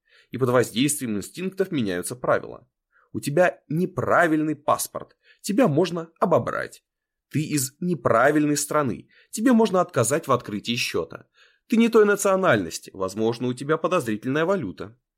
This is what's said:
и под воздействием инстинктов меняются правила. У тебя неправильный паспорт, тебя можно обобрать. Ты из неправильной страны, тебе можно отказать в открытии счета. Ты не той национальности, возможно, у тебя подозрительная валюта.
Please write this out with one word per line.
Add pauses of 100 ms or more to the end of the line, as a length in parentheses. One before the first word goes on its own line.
(300)
и
под
воздействием
инстинктов
меняются
правила. (440)
У
тебя
неправильный
паспорт, (240)
тебя
можно
обобрать. (460)
Ты
из
неправильной
страны, (220)
тебе
можно
отказать
в
открытии
счета. (400)
Ты
не
той
национальности,
возможно,
у
тебя
подозрительная
валюта. (200)